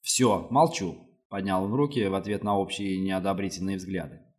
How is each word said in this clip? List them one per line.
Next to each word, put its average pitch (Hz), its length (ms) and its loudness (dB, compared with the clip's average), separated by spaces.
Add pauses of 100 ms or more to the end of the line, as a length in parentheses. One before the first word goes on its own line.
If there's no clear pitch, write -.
"Всё, 104 500 2
молчу", — 120 460 2 (320)
поднял 98 360 0
он 101 80 -2
руки 139 340 0
в 98 80 0
ответ 98 280 -2
на 101 160 2
общие 98 420 -2
неодобрительные 95 760 -2
взгляды. 92 440 -8 (180)